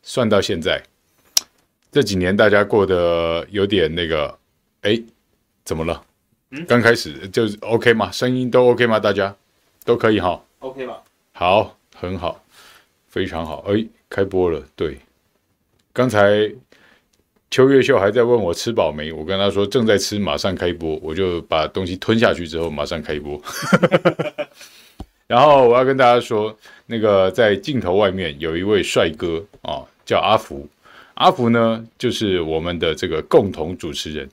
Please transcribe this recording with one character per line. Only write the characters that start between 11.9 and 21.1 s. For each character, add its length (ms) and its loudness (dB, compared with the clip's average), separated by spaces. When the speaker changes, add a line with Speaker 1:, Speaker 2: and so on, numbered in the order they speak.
Speaker 1:
很 240 -10
好， 240 -8
非 160 -4
常 200 -8
好。 220 -12
哎， 180 0
开 140 -2
播 260 0
了， 140 -4
对。 200 -6
刚 180 0
才 400 4
秋 180 6
月 120 6
秀 180 4
还 100 2
在 140 2
问 180 2
我 120 -2
吃 180 -6
饱 200 0
没， 200 -10
我 140 -10
跟 120 -4
他 140 0
说 160 0
正 180 0
在 120 4
吃， 200 -4
马 200 -2
上 180 -2
开 160 -2
播， 320 -6
我 100 -8